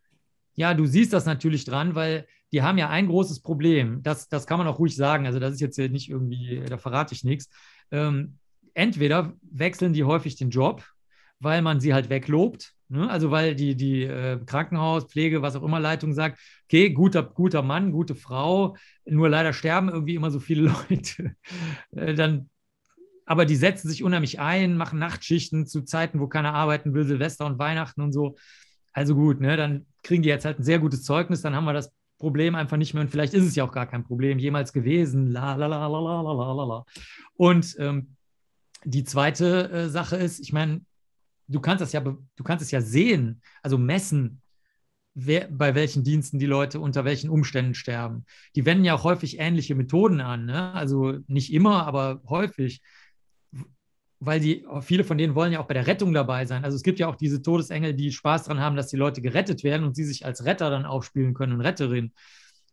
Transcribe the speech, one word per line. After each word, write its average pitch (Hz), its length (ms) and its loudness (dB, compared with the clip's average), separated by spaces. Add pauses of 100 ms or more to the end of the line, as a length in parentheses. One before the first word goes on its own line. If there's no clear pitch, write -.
(540)
Ja, 170 180 2
du 156 140 4
siehst 214 260 4
das 165 140 2
natürlich 156 380 0
dran, 151 320 -2
weil 160 300 -2 (260)
die 139 100 2
haben 185 160 2
ja 151 100 2
ein 175 200 0
großes 170 320 0
Problem. 139 640 2
Das, 151 240 -4
das 147 180 -4
kann 165 120 0
man 170 100 0
auch 139 100 -2
ruhig 156 160 2
sagen. 139 320 2
Also 127 140 -2
das 135 140 -2
ist 131 60 -10
jetzt 135 140 -2
hier 135 140 -2
nicht 135 200 -4
irgendwie, 127 600 -4
da 123 100 -6
verrate 135 340 -4
ich - 120 -8
nichts. 127 260 -2 (400)
Ähm, 147 480 -2 (360)
entweder 165 680 2
wechseln 170 500 -2
die 147 120 2
häufig 156 320 0
den 127 140 -2
Job, 131 340 0 (560)
weil 156 220 0
man 156 180 2
sie 143 120 2
halt 131 160 2
weglobt, 147 640 0 (160)
ne? 160 220 -2
Also 160 220 0
weil 156 240 2
die, 139 180 0
die, 131 300 0
äh, 127 420 -4
Krankenhaus, 160 580 -2
Pflege, 156 380 -2
was 139 140 -4
auch 139 80 -8
immer, 160 160 0
Leitung 156 340 -2
sagt, 156 240 -2 (280)
okay, 180 240 6
guter, 165 340 4
guter 170 380 0
Mann, 170 280 0
gute 156 240 -2
Frau, 180 640 -2 (280)
nur 156 240 4
leider 156 240 4
sterben 175 360 0
irgendwie 165 260 -2
immer 156 160 -2
so 143 80 -2
viele 151 240 0
<laughs> - 260 2
Leute. - 460 -4 (560)
Äh, 160 240 -4
dann, 156 340 0 (800)
aber 170 180 4
die 151 120 4
setzen 175 320 2
sich 156 160 -4
unheimlich 175 340 0
ein, 175 380 2
machen 160 240 -2
Nachtschichten 160 640 -2
zu 143 160 -6
Zeiten, 165 380 -2
wo 139 80 -2
keiner 151 260 -2
arbeiten 151 400 0
will, 147 100 2
Silvester 143 420 -2
und 131 120 -4
Weihnachten 156 420 -4
und 147 120 -2
so. 143 240 -2 (560)
Also 143 240 2
gut, 143 240 4
ne, 139 160 2
dann 147 300 -2 (180)
kriegen 175 180 2
die 151 60 4
jetzt 143 160 2
halt 151 160 -4
ein 123 40 -4
sehr 165 140 4
gutes 131 240 0
Zeugnis, 170 400 0
dann 143 140 -2
haben 160 80 0
wir 147 80 0
das 139 200 -6 (260)
Problem 160 360 0
einfach 156 220 -2
nicht 151 180 0
mehr 151 80 0
und 131 80 -2
vielleicht 147 240 0
ist 190 100 6
es 160 120 0
ja 135 80 2
auch 123 80 -4
gar 123 140 -4
kein 123 180 -8
Problem 131 340 0
jemals 143 340 -2
gewesen. 135 600 2
La, 135 240 -4
la, 147 100 -2
la, 151 220 -2
la, 151 100 -2
la, 165 220 -2
la, 156 120 -4
la, 127 200 -2
la, 139 120 -4
la. 117 200 -8 (500)
Und, 175 460 4
ähm, 143 340 -4 (680)
die 139 180 -2
zweite, 170 680 2
äh, 170 180 -4
Sache 170 280 -4
ist, 175 220 -2
ich - 140 -10
meine, 156 300 0 (640)
du 135 120 -2
kannst 185 220 0
das 139 100 -4
ja 151 80 -2
be-, 135 180 -4 (180)
du 131 80 -14
kannst 165 200 -2
es - 60 -10
ja 131 100 2
sehen, 123 640 2 (200)
also 135 160 2
messen, 143 640 0 (720)
wer, 147 360 -2
bei 139 240 2
welchen 143 300 0
Diensten 147 340 0
die 139 80 0
Leute 139 340 0
unter 139 240 -2
welchen 143 260 -2
Umständen 131 440 0
sterben. 117 520 -8 (280)
Die 135 100 0
wenden 180 200 6
ja 165 100 4
auch 135 100 -2
häufig 165 360 0
ähnliche 156 340 0
Methoden 156 460 2
an, 120 260 -4
ne? 180 280 -4
Also 139 520 -2
nicht 135 260 -2
immer, 180 340 4
aber 135 420 -2
häufig, 135 540 -4 (1400)
weil 156 200 0
die, 151 240 0 (160)
viele 180 240 2
von 160 140 0
denen 156 160 0
wollen 170 180 2
ja 156 80 -2
auch 131 60 -8
bei 139 80 -4
der 123 120 0
Rettung 185 280 2
dabei 127 320 0
sein. 131 180 -6
Also 139 120 -2
es 131 60 -6
gibt 190 160 0
ja 170 100 0
auch 147 80 -6
diese 143 260 -2
Todesengel, 160 500 -2
die 139 200 -4
Spaß 156 320 0
dran 143 160 -4
haben, 147 160 0
dass 139 120 -4
die 139 80 -6
Leute 135 240 0
gerettet 127 440 -2
werden 151 220 0
und 131 100 -2
sie 156 80 -4
sich 143 200 -8
als 127 220 -10
Retter 170 240 0
dann 139 160 -2
aufspielen 131 480 -2
können 131 180 -2
und 120 80 -2
Retterin. 123 520 -2 (600)